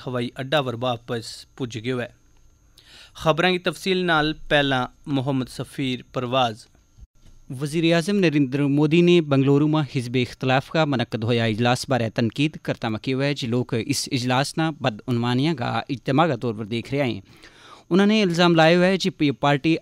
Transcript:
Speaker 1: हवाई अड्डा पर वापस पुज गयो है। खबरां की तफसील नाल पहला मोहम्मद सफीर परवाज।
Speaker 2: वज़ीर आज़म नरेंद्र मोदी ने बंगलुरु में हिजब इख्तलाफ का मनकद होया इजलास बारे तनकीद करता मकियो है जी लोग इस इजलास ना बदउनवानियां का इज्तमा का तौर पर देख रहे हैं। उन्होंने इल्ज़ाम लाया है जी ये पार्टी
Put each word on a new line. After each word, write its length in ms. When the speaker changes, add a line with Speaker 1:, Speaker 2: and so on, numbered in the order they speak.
Speaker 1:
हवाई 320
अड्डा 240
पर 200
वापस 520
पुज 220
गयो 200
है। 140
खबरां 340
की 140
तफसील 400
नाल 280
पहला 300
मोहम्मद 400
सफीर 540
परवाज। 520
Speaker 2:
वज़ीर 320
आज़म 220
नरेंद्र 520
मोदी 340
ने 200
बंगलुरु 440
में 220
हिजब 280
इख्तलाफ 540
का 160
मनकद 360
होया 240
इजलास 420
बारे 220
तनकीद 540
करता 240
मकियो 320
है 120
जी 140
लोग 280
इस 360
इजलास 460
ना 140
बदउनवानियां 720
का 340
इज्तमा 380
का 100
तौर 160
पर 140
देख 260
रहे 100
हैं। 180
उन्होंने 300
इल्ज़ाम 340
लाया 260
है 160
जी 140
ये 180
पार्टी 420